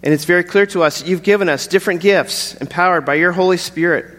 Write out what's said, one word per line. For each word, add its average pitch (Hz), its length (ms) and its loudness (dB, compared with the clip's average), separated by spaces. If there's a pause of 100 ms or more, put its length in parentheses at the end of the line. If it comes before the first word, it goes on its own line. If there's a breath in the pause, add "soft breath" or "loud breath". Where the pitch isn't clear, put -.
And 147 100 2
it's 151 120 -2
very 175 180 2
clear 202 240 2
to 180 160 -2
us 151 180 0
that 151 60 -10
you've 175 160 -2
given 202 260 2
us 139 160 -4
different 180 360 -2
gifts 185 540 0
empowered 170 500 -2
by 143 100 0
your 175 160 2
Holy 185 260 2
Spirit. 160 480 -2 (120)